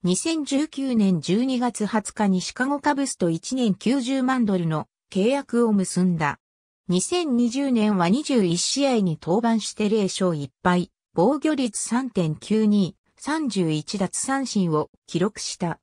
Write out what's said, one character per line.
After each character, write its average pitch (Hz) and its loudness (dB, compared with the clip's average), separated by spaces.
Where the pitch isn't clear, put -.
二 180 0
千 330 -2
十 277 -2
九 269 -4
年 190 2
十 202 0
二 262 -2
月 240 -2
二 214 -2
十 - -12
日 208 0
に 185 2
シ - -10
カ 254 -2
ゴ 285 -2
カ 294 2
ブ 277 0
ス - -8
と 175 0
一 165 -4
年 240 2
九 254 0
十 262 -2
万 254 0
ド 196 2
ル 175 0
の 156 -2
契 196 2
約 254 2
を 220 2
結 185 2
ん 180 2
だ。 156 -2
二 180 2
千 320 -2
二 240 2
十 277 -2
年 214 2
は 170 2
二 254 2
十 247 2
一 175 0
試 277 0
合 247 2
に 170 -2
登 180 0
板 226 2
し - -10
て 214 -2
零 214 2
勝 180 -2
一 143 -6
敗、 180 0
防 262 2
御 311 0
率 240 -4
三 247 -4
点 165 -2
九 220 0
二、 208 2
三 302 -4
十 175 0
一 156 -4
奪 185 -4
三 269 -2
振 185 0
を 151 0
記 170 -4
録 196 -2
し - -10
た。 - -6